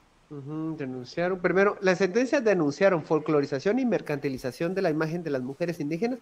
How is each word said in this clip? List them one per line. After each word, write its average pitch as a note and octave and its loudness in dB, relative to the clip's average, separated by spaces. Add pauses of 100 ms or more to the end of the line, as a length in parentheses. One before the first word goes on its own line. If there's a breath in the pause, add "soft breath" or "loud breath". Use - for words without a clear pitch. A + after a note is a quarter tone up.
(320)
Ujú, D#3 -6
denunciaron, D3 -4
primero, F3+ 4
la F#3 4
sentencia A#3 2
denunciaron F#3 4
folclorización D3+ 0
y C4+ 0
mercantilización D3 -2
de F#3+ -4
la F3+ 2
imagen D#3+ -2
de D#3+ -6
las C3 -2
mujeres E3 -6
indígenas E3+ -2